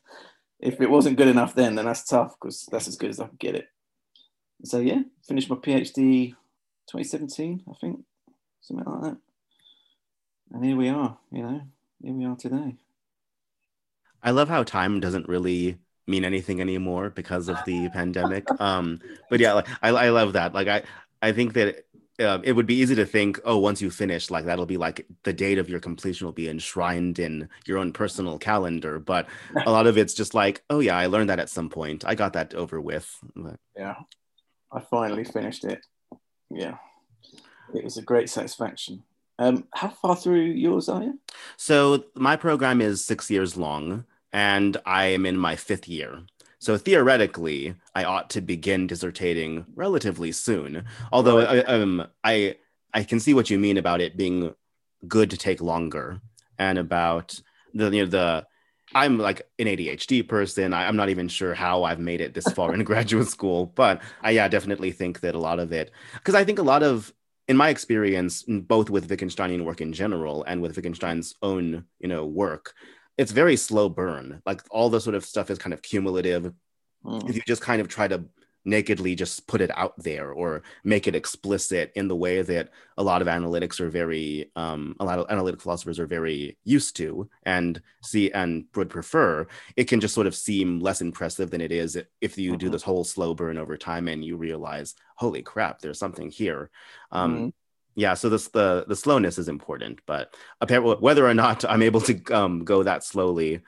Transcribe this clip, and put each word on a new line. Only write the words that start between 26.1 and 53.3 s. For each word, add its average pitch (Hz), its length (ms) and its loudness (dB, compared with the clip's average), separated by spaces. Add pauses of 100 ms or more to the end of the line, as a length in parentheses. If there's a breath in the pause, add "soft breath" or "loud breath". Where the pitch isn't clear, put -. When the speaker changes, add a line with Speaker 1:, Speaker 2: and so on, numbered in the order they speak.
Speaker 2:
will 82 60 -8
be 82 160 -8
enshrined 87 720 -4
in 78 300 -6 (160 loud breath)
your 95 120 -4
own 92 140 -2
personal 92 480 -6
calendar." 85 600 -2
But 87 280 -2 (380 loud breath)
a 113 40 2
lot 113 160 8
of 113 120 6
it's 101 160 4
just 107 200 -4
like, 101 360 2
"Oh 147 100 2
yeah, 98 180 4
I 90 100 2
learned 101 220 2
that 90 100 0
at 80 100 -6
some 82 200 -6
point. 78 380 -8
I 110 80 0
got 101 180 0
that 80 220 -4
over 82 240 -6
with." 76 340 -8 (220)
But 82 240 -14 (160)
Speaker 1:
Yeah, 98 200 -10 (760)
I 127 80 -10
finally 113 460 -4
finished - 400 -8
it. 98 160 -8 (680)
Yeah, - 280 -10 (960 soft breath)
it - 100 -6
was 113 140 -12
a 113 40 -12
great 120 280 2
satisfaction. - 720 -8 (340)
Um, 123 360 2
how 196 160 -4
far 180 260 0
through 180 260 2
yours 170 460 0
are 185 160 -2
you? 277 160 -6 (380 loud breath)
Speaker 2:
So 143 480 4 (100)
my 135 220 2
program 139 420 2
is 107 240 2
six - 260 -4
years 95 280 2
long, 82 480 -4 (260)
and 101 540 2
I 95 220 2
am 95 180 2
in 92 120 0
my 85 200 0
fifth 90 320 -6
year. 73 320 -10 (360 soft breath)
So 107 200 0
theoretically, 95 960 4 (180)
I 92 120 -2
ought 92 260 -4
to 101 100 -4
begin 92 460 -2
dissertating 85 800 -4 (100)
relatively 104 560 -2
soon. 82 540 -4 (260 loud breath)
Although, 120 260 8
Speaker 1:
Right. 123 300 6
Speaker 2:
I, 135 60 2
um, 98 340 2 (160)
I, 107 320 2 (360)
I 107 120 0
can 113 160 0
see 143 160 6